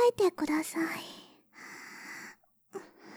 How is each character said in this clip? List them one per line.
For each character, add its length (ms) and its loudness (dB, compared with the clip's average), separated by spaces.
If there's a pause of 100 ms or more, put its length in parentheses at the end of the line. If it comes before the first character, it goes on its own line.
(100)
え 20 2
て 180 6
く 160 -2
だ 160 2
さ 160 -4
い。 40 2 (1900)
よ 60 -8 (360)